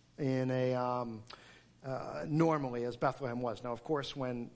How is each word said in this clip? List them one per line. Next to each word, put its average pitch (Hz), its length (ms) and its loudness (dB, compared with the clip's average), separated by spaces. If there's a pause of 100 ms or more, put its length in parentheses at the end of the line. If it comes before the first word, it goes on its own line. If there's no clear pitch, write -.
(180)
in 131 320 2
a, 127 240 2
um, 123 480 0 (640)
uh, 135 400 -6
normally, 147 580 4
as 120 120 -2
Bethlehem 127 440 0
was. 117 220 -2
Now, 120 100 -2
of 113 120 -6
course, 143 320 -2
when 123 400 -2